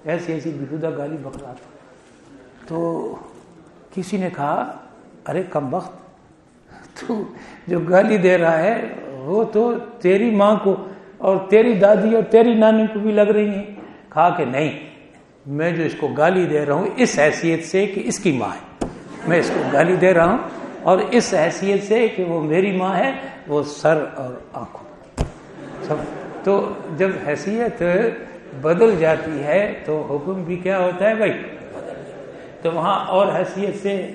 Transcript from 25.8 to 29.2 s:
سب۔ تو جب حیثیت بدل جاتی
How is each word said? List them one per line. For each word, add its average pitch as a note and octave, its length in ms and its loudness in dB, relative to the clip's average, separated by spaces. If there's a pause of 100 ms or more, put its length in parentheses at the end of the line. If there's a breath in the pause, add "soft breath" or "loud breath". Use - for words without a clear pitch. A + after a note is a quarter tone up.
سب۔ D#3 80 -2 (480)
تو G3 300 0 (240)
جب F#3+ 120 2 (180)
حیثیت G3 560 -4 (800)
بدل F#3+ 380 6
جاتی D#3 440 0